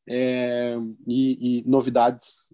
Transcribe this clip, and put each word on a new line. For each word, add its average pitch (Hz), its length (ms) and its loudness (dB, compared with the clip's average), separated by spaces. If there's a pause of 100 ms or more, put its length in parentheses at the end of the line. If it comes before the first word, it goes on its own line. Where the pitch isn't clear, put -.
é, 123 680 -2 (300)
e, 123 520 0
e 120 100 -6
novidades 123 840 2